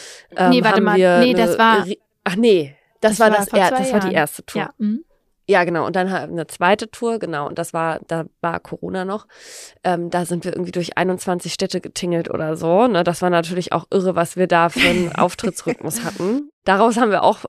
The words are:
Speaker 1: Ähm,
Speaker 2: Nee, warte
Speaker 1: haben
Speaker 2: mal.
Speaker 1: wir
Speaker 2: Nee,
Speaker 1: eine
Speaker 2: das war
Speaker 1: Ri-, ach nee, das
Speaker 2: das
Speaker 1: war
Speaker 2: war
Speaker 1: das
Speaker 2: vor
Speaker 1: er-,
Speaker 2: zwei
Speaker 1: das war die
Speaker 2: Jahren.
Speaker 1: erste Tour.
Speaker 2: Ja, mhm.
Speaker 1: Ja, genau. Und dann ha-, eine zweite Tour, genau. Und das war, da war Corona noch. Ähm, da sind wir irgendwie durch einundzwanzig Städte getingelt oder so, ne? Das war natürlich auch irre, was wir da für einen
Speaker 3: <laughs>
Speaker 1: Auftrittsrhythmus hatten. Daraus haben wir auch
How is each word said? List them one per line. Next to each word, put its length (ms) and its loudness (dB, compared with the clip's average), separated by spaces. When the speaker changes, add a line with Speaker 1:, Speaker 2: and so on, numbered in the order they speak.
Speaker 1:
Ähm, 140 4
Speaker 2:
Nee, 120 4
warte 140 2
Speaker 1:
haben 80 4
Speaker 2:
mal. 120 2
Speaker 1:
wir 220 6
Speaker 2:
Nee, 160 4
Speaker 1:
eine 120 2
Speaker 2:
das 120 0
war 280 4
Speaker 1:
Ri-, 120 -8
ach 120 -4
nee, 400 2
das 120 2
Speaker 2:
das 80 -4
Speaker 1:
war 100 6
Speaker 2:
war 80 4
Speaker 1:
das 100 -2
Speaker 2:
vor 100 0
Speaker 1:
er-, 120 4
Speaker 2:
zwei 80 0
Speaker 1:
das 140 -2
war 80 2
die 60 -2
Speaker 2:
Jahren. 100 -2
Speaker 1:
erste 300 -2
Tour. 160 -6
Speaker 2:
Ja, 160 -8
mhm. 260 -2
Speaker 1:
Ja, 160 4
genau. 200 -2
Und 120 -4
dann 160 0
ha-, 100 -4
eine 240 -8
zweite 460 -2
Tour, 260 -4
genau. 300 -6
Und 100 -8
das 160 -8
war, 320 -4
da 200 -6
war 180 -4
Corona 440 -8
noch. 220 -8
Ähm, 260 -2
da 160 -2
sind 200 -4
wir 80 -6
irgendwie 180 -6
durch 260 -6
einundzwanzig 560 -2
Städte 280 -4
getingelt 500 -4
oder 260 -4
so, 300 4
ne? 160 2
Das 200 -2
war 60 2
natürlich 440 -2
auch 180 -2
irre, 240 0
was 220 -2
wir 100 2
da 220 2
für 200 0
einen 240 0
Speaker 3:
<laughs> 40 -8
Speaker 1:
Auftrittsrhythmus 880 -4
hatten. 440 -4
Daraus 320 4
haben 140 2
wir 140 2
auch 240 2